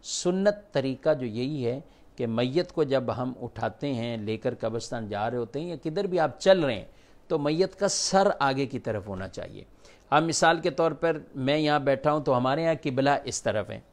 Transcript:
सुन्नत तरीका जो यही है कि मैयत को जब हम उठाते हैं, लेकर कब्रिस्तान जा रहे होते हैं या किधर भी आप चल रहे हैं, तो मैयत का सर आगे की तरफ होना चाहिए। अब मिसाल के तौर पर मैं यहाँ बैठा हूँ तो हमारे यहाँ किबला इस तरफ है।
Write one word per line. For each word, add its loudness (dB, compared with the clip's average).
सुन्नत 0
तरीका 0
जो -6
यही -4
है -4
कि -2
मैयत 0
को 0
जब 0
हम -4
उठाते -6
हैं, -4
लेकर -4
कब्रिस्तान -6
जा -2
रहे -4
होते -6
हैं -8
या -8
किधर -4
भी -2
आप 0
चल 6
रहे 0
हैं, -12
तो 0
मैयत 0
का 0
सर 2
आगे 0
की -6
तरफ -6
होना -6
चाहिए। -14
अब 6
मिसाल 2
के 0
तौर 0
पर -2
मैं 2
यहाँ 2
बैठा 2
हूँ 2
तो 2
हमारे 2
यहाँ 2
किबला 2
इस -6
तरफ -2
है। -10